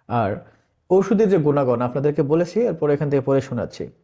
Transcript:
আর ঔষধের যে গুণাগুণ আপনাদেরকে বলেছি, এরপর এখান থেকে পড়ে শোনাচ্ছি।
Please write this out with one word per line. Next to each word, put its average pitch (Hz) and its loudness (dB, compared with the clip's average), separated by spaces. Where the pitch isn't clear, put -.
আর 113 -2
ঔষধের 196 2
যে 190 4
গুণাগুণ 143 2
আপনাদেরকে 143 -2
বলেছি, 170 0
এরপর 165 -2
এখান 147 0
থেকে 139 0
পড়ে 135 0
শোনাচ্ছি। 95 -6